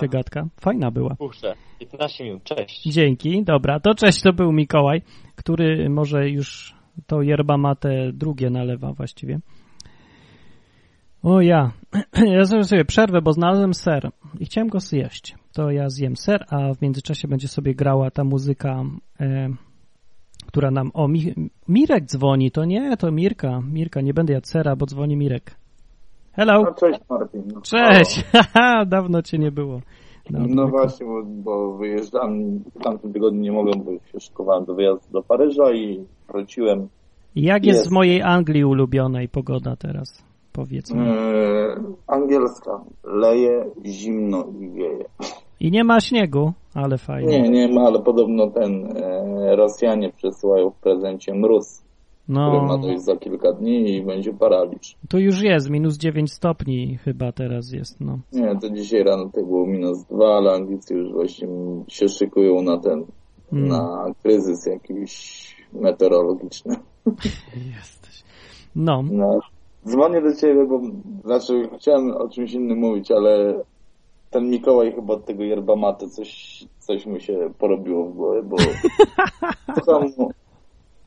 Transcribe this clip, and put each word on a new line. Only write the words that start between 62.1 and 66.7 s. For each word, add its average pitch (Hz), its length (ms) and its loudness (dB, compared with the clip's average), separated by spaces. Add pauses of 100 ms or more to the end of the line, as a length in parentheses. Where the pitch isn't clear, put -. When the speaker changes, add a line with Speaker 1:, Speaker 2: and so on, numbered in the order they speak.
Speaker 3:
na 87 160 0
ten, 82 260 -2 (480)
Speaker 2:
Mm. 139 160 0
Speaker 3:
na 87 380 -4 (160)
kryzys 95 440 2
jakiś - 800 -10 (260)
meteorologiczny. 92 1040 0 (300)